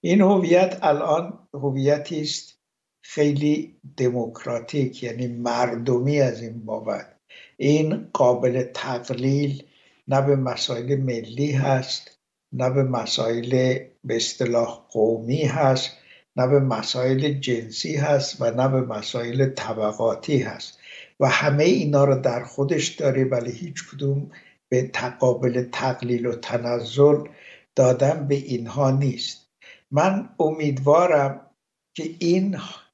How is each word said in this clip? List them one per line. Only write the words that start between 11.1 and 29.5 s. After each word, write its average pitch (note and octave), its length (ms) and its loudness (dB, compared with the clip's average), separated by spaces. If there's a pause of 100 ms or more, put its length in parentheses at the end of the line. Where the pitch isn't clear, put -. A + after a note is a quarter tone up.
هست، C3+ 680 -2 (340)
نه B2+ 160 0
به C3+ 140 2
مسائل B2 960 0 (240)
به A#2 120 -4
اصطلاح A#2 760 -2
قومی A2+ 520 0
هست، C3+ 540 0 (380)
نه B2+ 120 2
به C#3 120 6
مسائل C3 720 0
جنسی C3 640 -4
هست C#3+ 460 0
و A#2+ 100 0
نه B2+ 160 0
به C3 140 2
مسائل A#2+ 680 -2
طبقاتی A2+ 920 -2
هست - 400 -8 (400)
و C#3 80 4
همهٔ D3 380 2
اینا D3 380 4
رو C3+ 180 4
در A#2+ 220 -2
خودش C#3 440 -2
داره، C3+ 360 0
ولی B2 280 -2
هیچ - 380 -12
کدوم C#3 420 -4 (380)
به B2+ 180 0
تقابل B2 840 0
تقلیل B2 540 -2
و A#2 100 -2
تنزل A#2+ 920 2 (480)
دادن C3+ 520 4
به C#3 80 2
اینها C3 560 -2
نیست. - 560 -2 (440)